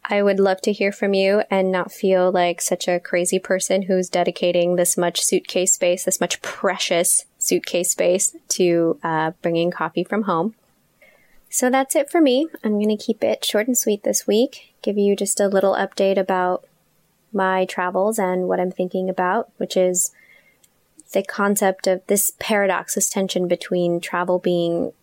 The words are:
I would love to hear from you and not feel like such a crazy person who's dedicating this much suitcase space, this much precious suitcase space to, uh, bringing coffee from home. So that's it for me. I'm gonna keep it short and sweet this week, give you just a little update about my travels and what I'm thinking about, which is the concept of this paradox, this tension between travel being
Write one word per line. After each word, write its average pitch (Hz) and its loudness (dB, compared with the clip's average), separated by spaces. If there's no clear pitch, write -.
I 202 0
would 196 2
love 190 2
to 214 0
hear 202 0
from 196 -2
you 196 2
and 190 2
not 185 -2
feel 185 2
like 175 0
such - -2
a 175 0
crazy 180 -2
person 190 -2
who's 185 0
dedicating 175 0
this 175 0
much 175 0
suitcase - 0
space, 180 0
this - -2
much 175 -4
precious - -2
suitcase - -2
space - 0
to, 170 2
uh, 160 0
bringing 170 0
coffee 165 -4
from 202 -2
home. 208 -2
So - 0
that's 269 0
it 285 0
for 339 2
me. 285 4
I'm 214 0
gonna 214 0
keep - -4
it - 0
short 220 0
and 247 0
sweet 208 0
this - -2
week, - 0
give 202 -2
you 202 4
just 202 -4
a 202 2
little 196 2
update 196 0
about 185 -2
my 190 2
travels 190 -2
and 185 0
what 185 0
I'm 185 -2
thinking 185 -4
about, 185 -2
which - -4
is 185 0
the 196 0
concept 196 0
of 190 2
this - 0
paradox, 196 -2
this - -2
tension 185 -2
between 175 0
travel 180 -2
being 175 0